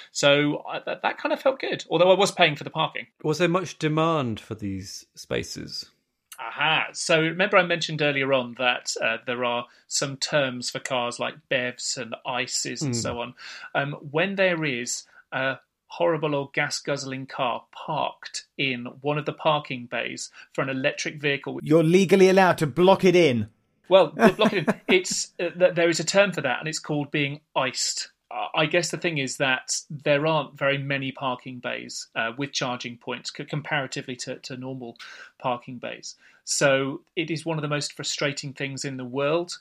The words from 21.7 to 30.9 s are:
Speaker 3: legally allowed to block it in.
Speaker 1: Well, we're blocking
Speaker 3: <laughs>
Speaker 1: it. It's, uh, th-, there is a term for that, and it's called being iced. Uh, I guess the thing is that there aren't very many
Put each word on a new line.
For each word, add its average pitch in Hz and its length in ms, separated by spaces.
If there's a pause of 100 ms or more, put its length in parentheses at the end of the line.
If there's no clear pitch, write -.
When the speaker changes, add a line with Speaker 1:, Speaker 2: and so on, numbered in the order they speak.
Speaker 3:
legally 185 460
allowed 185 300
to 156 80
block 185 360
it 180 120
in. 127 340 (400)
Speaker 1:
Well, 175 260
we're 220 160
blocking 208 280
Speaker 3:
<laughs> 156 80
Speaker 1:
it. - 80 (120)
It's, - 500
uh, 175 120
th-, 175 260
there 170 140
is 165 100
a 165 60
term 196 260
for 165 100
that, 127 180
and 156 100
it's 160 100
called 147 320
being 147 300 (160)
iced. - 520 (240)
Uh, 110 220
I 160 120
guess 165 220
the 165 80
thing 165 200
is 135 180
that - 540
there 147 360
aren't 156 320
very 139 200
many 139 340